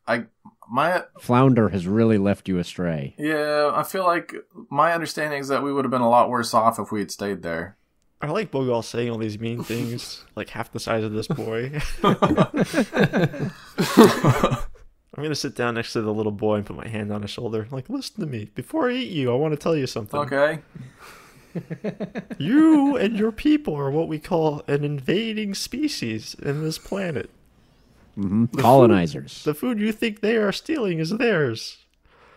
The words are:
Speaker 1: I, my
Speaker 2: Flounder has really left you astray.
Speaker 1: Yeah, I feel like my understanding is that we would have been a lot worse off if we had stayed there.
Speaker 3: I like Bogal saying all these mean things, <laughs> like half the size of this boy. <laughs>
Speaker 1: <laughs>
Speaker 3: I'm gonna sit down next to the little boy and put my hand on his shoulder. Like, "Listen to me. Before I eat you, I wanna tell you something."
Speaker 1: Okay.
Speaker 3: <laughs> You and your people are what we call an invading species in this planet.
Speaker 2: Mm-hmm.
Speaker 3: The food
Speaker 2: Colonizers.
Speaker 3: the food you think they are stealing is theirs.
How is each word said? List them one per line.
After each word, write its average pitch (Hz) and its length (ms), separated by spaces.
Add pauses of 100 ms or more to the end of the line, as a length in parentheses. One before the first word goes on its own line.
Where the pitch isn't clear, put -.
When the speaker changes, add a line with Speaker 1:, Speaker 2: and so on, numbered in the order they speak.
Speaker 1:
I, 113 200 (440)
my 160 340 (160)
Speaker 2:
Flounder 123 500
has 90 180
really 110 300
left 98 320
you 92 80
astray. 82 600
Speaker 1:
Yeah, 151 560
I 151 100
feel 190 220
like 170 280 (360)
my 151 220
understanding 151 480
is 139 80
that 135 160
we 143 80
would 143 140
have 139 60
been 127 100
a 117 80
lot 117 200
worse 120 240
off 113 240
if 104 140
we 107 80
had 98 120
stayed 101 300
there. 85 360 (440)
Speaker 3:
I 143 60
like 151 240
Bogal 123 320
saying 120 260
all 113 80
these 107 220
mean 113 240
things, 117 680
<laughs> - 60
like 104 140
half - 240
the 117 60
size 113 260
of 107 80
this 107 140
boy. 123 520 (220)
<laughs> - 20
Speaker 1:
<laughs> - 2750 (500)
Speaker 3:
I'm 151 40
gonna 156 100
sit 135 200
down 120 200
next 117 180
to 120 80
the 107 120
little 110 180
boy 104 240
and 98 100
put 90 100
my - 120
hand 107 260
on 104 80
his 104 80
shoulder. 110 400
Like, 135 220
"Listen 254 300
to 170 40
me. 113 300
Before 262 340
I 247 40
eat 247 180
you, 135 200
I 120 40
wanna 151 200
tell 165 200
you 139 100
something." 117 340
Speaker 1:
Okay. 143 400 (920)
Speaker 3:
<laughs> 170 80 (760)
You 285 600
and 214 200
your 220 140
people 294 440
are 139 160
what 160 160
we 156 120
call 156 480
an 143 160
invading 196 720
species 135 880
in 143 220
this 160 140
planet. 180 520 (880)
Speaker 2:
Mm-hmm. 101 280
Speaker 3:
The - 120
food 135 40
Speaker 2:
Colonizers. 120 840
Speaker 3:
the 151 100
food 247 260
you 214 120
think 214 300
they 226 160
are 208 140
stealing 202 480
is 160 120
theirs. 175 680 (600)